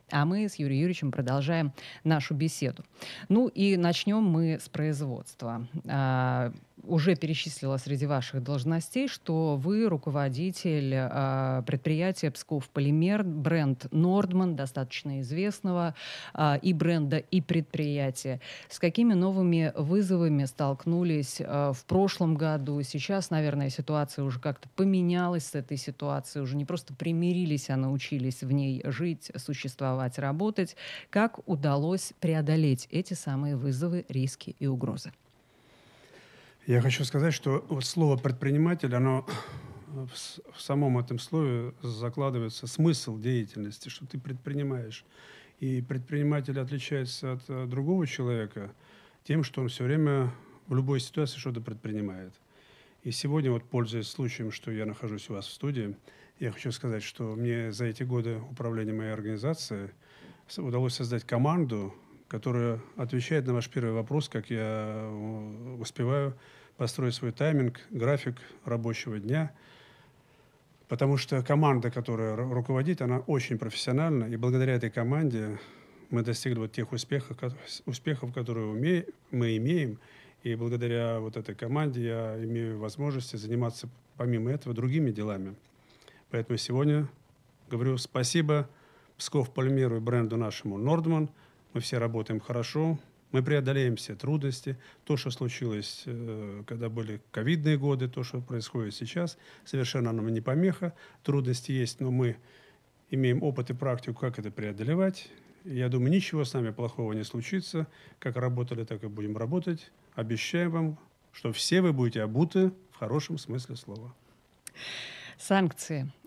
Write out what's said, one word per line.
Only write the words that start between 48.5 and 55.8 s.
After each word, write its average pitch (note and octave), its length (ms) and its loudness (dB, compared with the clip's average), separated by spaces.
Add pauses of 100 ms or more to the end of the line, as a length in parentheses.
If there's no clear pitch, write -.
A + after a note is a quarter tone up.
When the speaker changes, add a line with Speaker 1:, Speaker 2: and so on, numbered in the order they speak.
Speaker 2:
тем, D3+ 180 2
что C3 180 -4
он B2 60 0
все B2 160 -4
время C#3 480 4 (360)
в C3+ 80 0
любой C3 260 2
ситуации D3 360 -2
что-то A#2+ 220 -6
предпринимает. G#2 760 -6 (720)
И B2 80 -4
сегодня, C#3+ 400 0
вот, A#2+ 140 0
пользуясь A2+ 420 -2
случаем, A#2+ 420 -6
что - 220 -10
я A2 140 -4
нахожусь G#2+ 440 -8
у A2+ 40 -8
вас G2 120 -8
в - 60 -12
студии, A#2+ 460 -4 (420)